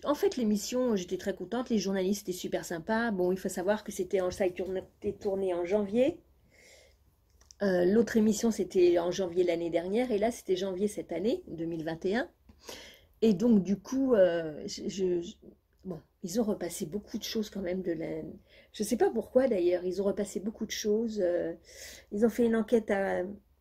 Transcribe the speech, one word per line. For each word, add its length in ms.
en 120
fait, 200
l'émission, 600
j'étais 220
très 180
contente, 340
les 80
journalistes 500
étaient 100
super 280
sympas. 460
Bon, 200
il 60
faut 120
savoir 340
que 80
c'était 280
en, 120
ça 140
a 20
été 160
tourné, 180
tourné 340
en 100
janvier. 560
Euh, 240
l'autre 320
émission, 320
c'était 480
en 140
janvier 320
l'année 260
dernière, 420
et 60
là, 140
c'était 260
janvier 320
cette 240
année, 340
deux 180
mille 200
vingt 200
et 100
un. 120
Et 120
donc, 280
du 160
coup, 380
euh, 500
je, 220
je, 340
je, 120
bon, 140
ils 180
ont 20
repassé 420
beaucoup 320
de 60
choses 260
quand 120
même 200
de 100
la, 300
je 100
sais 140
pas 120
pourquoi 380
d'ailleurs, 380
ils 160
ont 40
repassé 360
beaucoup 240
de 60
choses. 500
Euh, 320
ils 140
ont 40
fait 160
une 100
enquête 360
à, 300